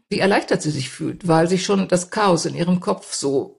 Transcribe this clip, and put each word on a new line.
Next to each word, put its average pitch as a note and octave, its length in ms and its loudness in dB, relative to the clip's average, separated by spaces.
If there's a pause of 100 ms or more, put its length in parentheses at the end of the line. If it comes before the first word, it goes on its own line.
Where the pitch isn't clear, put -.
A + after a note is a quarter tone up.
wie G#3 100 -2
erleichtert - 420 0
sie D#3 100 -2
sich C3+ 180 -4
fühlt, - 360 -8
weil E3 220 4
sich F3+ 160 0
schon G3 240 0
das F3+ 220 0
Chaos G3 360 2
in C#3+ 80 -4
ihrem F3 280 0
Kopf - 320 -4
so C#3 460 -2